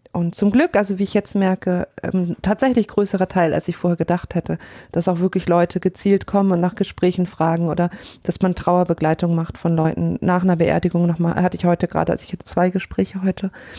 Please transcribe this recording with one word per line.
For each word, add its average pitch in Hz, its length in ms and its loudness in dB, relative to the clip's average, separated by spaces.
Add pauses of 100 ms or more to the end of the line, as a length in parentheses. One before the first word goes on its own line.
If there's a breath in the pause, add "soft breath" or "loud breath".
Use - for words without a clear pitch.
(140)
Und 170 220 -2
zum 202 160 2
Glück, 285 240 2
also 202 240 0
wie 202 40 2
ich 190 100 -6
jetzt 202 220 0
merke, 185 520 0 (160)
ähm, 180 380 -2
tatsächlich 233 480 2
größerer 190 400 0
Teil, 165 240 2
als 156 160 -2
ich 170 80 -4
vorher 175 180 0
gedacht 175 400 -2
hätte, 165 220 -4 (340 loud breath)
dass 170 160 -2
auch 175 120 0
wirklich 185 280 0
Leute 175 320 2
gezielt 196 480 0
kommen 196 240 2
und 175 80 2
nach 180 160 0
Gesprächen 180 500 0
fragen 165 440 0
oder 170 200 0 (340 loud breath)
dass - 180 -4
man 185 120 2
Trauerbegleitung 170 800 0
macht 165 220 -4
von 170 160 0
Leuten 165 460 0
nach 180 240 0
einer 180 140 2
Beerdigung 170 500 2
nochmal, 170 340 0
hatte 180 140 0
ich - 80 -8
heute 175 240 2
gerade, 160 240 0
also - 140 -2
ich - 80 -12
hatte 175 100 -14
zwei 180 280 0
Gespräche 190 520 -4
heute, 190 280 -2 (280 loud breath)